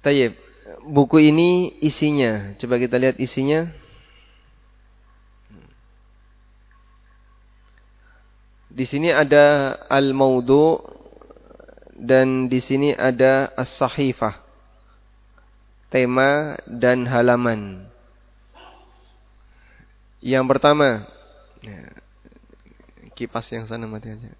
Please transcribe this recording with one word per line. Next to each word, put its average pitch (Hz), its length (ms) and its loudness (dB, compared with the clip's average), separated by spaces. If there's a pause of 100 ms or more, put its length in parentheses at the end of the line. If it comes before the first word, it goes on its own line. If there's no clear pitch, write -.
Tayyib, 135 320 0 (480)
buku 151 480 4
ini 175 480 2
isinya, 123 800 -2
coba 120 240 -2
kita 123 160 -2
lihat 127 240 0
isinya. 147 480 -4 (4000)
Di - 160 -12
sini 147 320 -2
ada 147 640 4 (160)
al-maudu' 135 880 2 (1200)
dan 131 480 0
di 127 160 -2
sini 139 320 0
ada 131 560 0
as-sahifah, 127 880 -4 (1500)
tema 135 720 0
dan 123 400 0
halaman. 120 800 0 (2250)
Yang 131 320 -2
pertama, 135 560 2 (560)
ya, 98 320 -20 (1200)
kipas 117 400 -12
yang 113 160 -14
sana 113 160 -12
mati 110 320 -14
aja. 113 220 -20